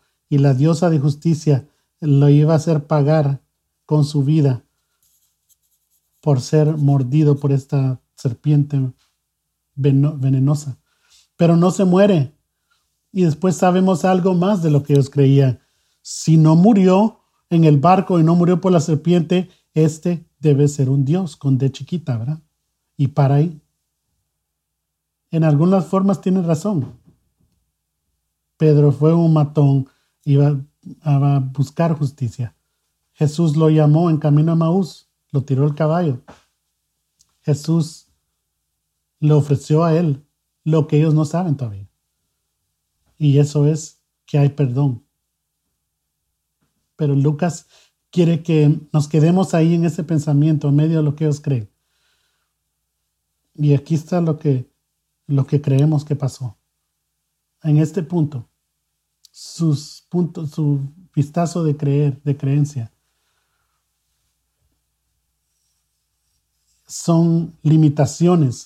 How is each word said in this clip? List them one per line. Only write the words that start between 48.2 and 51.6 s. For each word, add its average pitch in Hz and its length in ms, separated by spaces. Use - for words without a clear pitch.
que 156 380
nos 147 160
quedemos 170 460
ahí 165 200
en 170 120
ese 165 180
pensamiento, 147 640
en 143 60
medio 160 220
de 156 60
lo 147 120
que 160 100
ellos 147 140
creen. 123 300